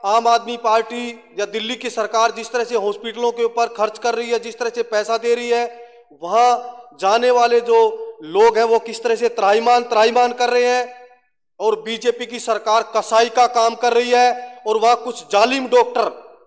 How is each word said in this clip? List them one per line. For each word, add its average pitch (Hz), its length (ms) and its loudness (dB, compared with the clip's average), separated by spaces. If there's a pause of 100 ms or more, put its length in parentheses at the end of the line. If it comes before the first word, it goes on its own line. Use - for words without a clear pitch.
आम 226 220 2
आदमी 233 300 0
पार्टी 233 800 -4
या 202 60 -2
दिल्ली 220 300 -8
की 240 140 -8
सरकार 220 420 -2
जिस 220 200 -12
तरह 240 120 -2
से 233 120 -6
हॉस्पिटलों 220 560 -4
के 233 120 -4
ऊपर 233 240 0
खर्च 214 320 -4
कर 233 160 -2
रही 233 160 -6
है, 233 80 0
जिस 220 200 -12
तरह 240 100 -4
से 233 140 -6
पैसा 214 340 -2
दे 233 180 0
रही 240 140 -6
है, 233 380 -2 (360)
वहां 240 340 4 (400)
जाने 233 340 2
वाले 240 300 4
जो 233 180 4 (440)
लोग 208 340 4
हैं 233 80 2
वो 226 140 2
किस 226 240 -10
तरह 226 120 0
से 226 140 -2
त्राहिमाम, 226 540 2
त्राहिमाम 240 500 2
कर 240 160 0
रहे 247 160 2
हैं। 247 400 -2 (540)
और 214 220 0
बीजेपी 233 440 -4
की 226 140 -12
सरकार 220 560 -2
कसाई 226 340 2
का 240 180 4
काम 226 280 0
कर 233 180 0
रही 240 180 2
है 247 560 0
और 220 100 -2
वहां 226 180 4
कुछ 233 360 -10
जालिम 247 360 0
डॉक्टर 233 800 0